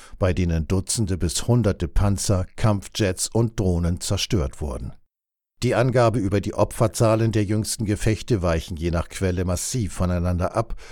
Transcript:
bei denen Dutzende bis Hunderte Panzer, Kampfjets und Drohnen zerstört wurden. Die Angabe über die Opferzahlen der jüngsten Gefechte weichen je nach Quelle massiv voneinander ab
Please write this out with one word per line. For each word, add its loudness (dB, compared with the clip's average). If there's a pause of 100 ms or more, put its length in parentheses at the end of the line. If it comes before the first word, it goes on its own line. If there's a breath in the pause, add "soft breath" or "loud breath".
(180 loud breath)
bei 2
denen 0
Dutzende -2
bis -2
Hunderte 2
Panzer, 2
Kampfjets 0
und 0
Drohnen 2
zerstört -2
wurden. -8 (720)
Die 2
Angabe 4
über 2
die -6
Opferzahlen 2
der 2
jüngsten -2
Gefechte 0
weichen -2
je -2
nach -2
Quelle -2
massiv -2
voneinander 0
ab -2 (180 loud breath)